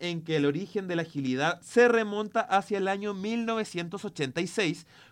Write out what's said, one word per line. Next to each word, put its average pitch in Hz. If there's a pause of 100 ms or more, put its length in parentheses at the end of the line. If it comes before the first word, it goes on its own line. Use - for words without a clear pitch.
en 170
que 160
el 143
origen 185
de 175
la 165
agilidad 143
se 240
remonta 214
hacia 196
el 190
año 202
mil 226
novecientos 202
ochenta 160
y 180
seis 170 (240)